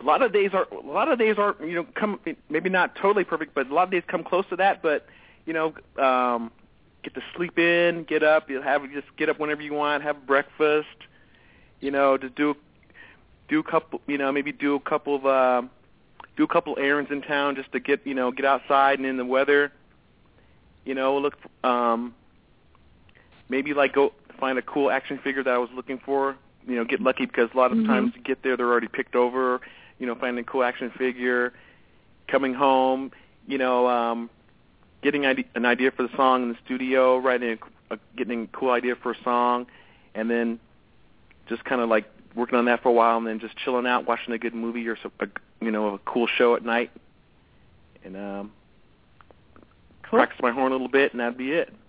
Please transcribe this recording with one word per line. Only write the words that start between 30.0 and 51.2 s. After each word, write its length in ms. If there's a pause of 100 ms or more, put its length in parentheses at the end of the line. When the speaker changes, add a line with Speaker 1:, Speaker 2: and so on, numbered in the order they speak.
Speaker 1:
know, 100
finding 280
a 20
cool 180
action 340
figure, 560 (720)
coming 260
home, 580 (360)
you 100
know, 300
um, 420 (720)
getting 240
ide-, 200 (100)
an 100
idea 260
for 120
the 120
song 280
in 60
the 160
studio, 520
writing 400 (320)
a, 60
a, 40 (160)
getting 280
a 40 (100)
cool 120
idea 320
for 100
a 120
song, 420 (500)
and 140
then 300 (880)
just 180
kinda, 200
like, 200 (300)
working 240
on 60
that 180
for 60
a 40
while, 240
and 100
then 120
just 180
chilling 300
out, 200
watching 260
a 40
good 160
movie 340
or 140
some, 180
a, 80 (360)
you 80
know, 240
a 40
cool 280 (100)
show 180
at 80
night, 280 (1120)
and, 100
um, 360 (1500)
Speaker 2:
Cool. 160
Speaker 1:
practice 220
my 100
horn 200
a 40
little 120
bit, 260
and 60
that'd 180